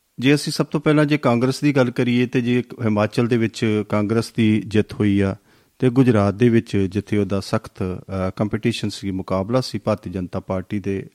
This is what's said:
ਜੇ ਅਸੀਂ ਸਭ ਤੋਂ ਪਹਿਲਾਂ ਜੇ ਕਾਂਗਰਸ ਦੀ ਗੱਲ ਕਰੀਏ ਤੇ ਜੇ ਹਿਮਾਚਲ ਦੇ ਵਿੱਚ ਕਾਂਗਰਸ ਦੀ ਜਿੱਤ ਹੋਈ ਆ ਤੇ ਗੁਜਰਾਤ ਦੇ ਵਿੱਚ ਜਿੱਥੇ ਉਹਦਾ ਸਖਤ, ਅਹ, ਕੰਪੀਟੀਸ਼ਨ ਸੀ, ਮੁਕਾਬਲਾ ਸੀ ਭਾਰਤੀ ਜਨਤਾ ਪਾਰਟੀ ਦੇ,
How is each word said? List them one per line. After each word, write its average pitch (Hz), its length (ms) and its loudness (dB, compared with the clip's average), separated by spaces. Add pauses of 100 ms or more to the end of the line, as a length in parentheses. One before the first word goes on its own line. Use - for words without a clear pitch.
(200)
ਜੇ 139 160 4
ਅਸੀਂ 147 180 -4
ਸਭ 151 120 -2
ਤੋਂ 156 140 -4
ਪਹਿਲਾਂ 151 260 4
ਜੇ 147 120 2
ਕਾਂਗਰਸ 123 440 0
ਦੀ 147 140 2
ਗੱਲ 127 160 2
ਕਰੀਏ 123 340 2
ਤੇ 123 160 0
ਜੇ 120 220 0 (220)
ਹਿਮਾਚਲ 107 420 2
ਦੇ 120 100 2
ਵਿੱਚ 110 520 0
ਕਾਂਗਰਸ 107 440 -2
ਦੀ 107 340 2
ਜਿੱਤ 107 260 0
ਹੋਈ 101 260 2
ਆ 98 160 0 (440)
ਤੇ 131 100 2
ਗੁਜਰਾਤ 117 440 4
ਦੇ 120 160 2
ਵਿੱਚ 113 280 0
ਜਿੱਥੇ 98 400 -2
ਉਹਦਾ 98 220 -2
ਸਖਤ, - 440 -6
ਅਹ, 92 520 -6
ਕੰਪੀਟੀਸ਼ਨ 110 540 -2
ਸੀ, 98 220 -6
ਮੁਕਾਬਲਾ 95 500 -2
ਸੀ - 180 -10
ਭਾਰਤੀ 101 300 -4
ਜਨਤਾ 90 300 -6
ਪਾਰਟੀ 95 400 -6
ਦੇ, 98 360 -6